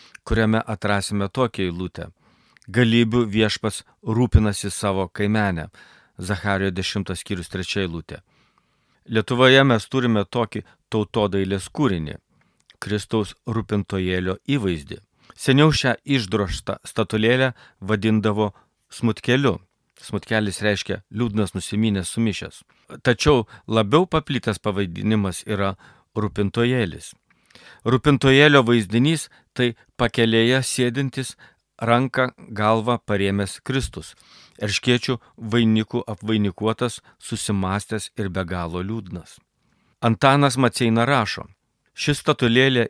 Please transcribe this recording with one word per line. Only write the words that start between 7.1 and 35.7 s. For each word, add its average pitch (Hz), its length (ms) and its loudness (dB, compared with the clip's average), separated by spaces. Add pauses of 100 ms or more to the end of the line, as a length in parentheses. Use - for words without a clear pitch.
skyrius, 90 300 -8
trečia 95 320 -6
eilutė. 85 400 -8 (880)
Lietuvoje 127 540 4
mes 120 260 2
turime 117 340 0
tokį 107 400 -4 (260)
tautodailės 98 840 -2
kūrinį, 92 400 -2 (640)
Kristaus 104 560 -4 (120)
rūpintojėlio 95 880 -4 (100)
įvaizdį. 92 500 -4 (380)
Seniau 143 360 4
šią 131 240 0 (100)
išdrožtą 104 800 -2
statulėlę 117 680 0 (280)
vadindavo 107 720 0 (360)
smutkeliu. 120 680 0 (400)
Smutkelis 107 640 -4
reiškia 101 400 -2 (100)
liūdnas, 107 440 -2
nusiminęs, 101 540 -2
sumišęs. - 540 -4 (400)
Tačiau 127 440 2 (200)
labiau 110 380 2
paplitęs 135 540 -4
pavadinimas 98 840 -2
yra 98 320 -2 (400)
rūpintojėlis. 104 960 -2 (760)
Rūpintojėlio 135 760 6
vaizdinys – 120 680 2 (240)
tai 120 200 0 (240)
pakelėje 117 640 2
sėdintis, 127 720 -4 (420)
ranką, 123 600 0
galvą 110 600 0
parėmęs 98 640 -2
Kristus, 127 500 -6 (460)
erškėčių 120 580 0 (200)
vainiku 113 720 0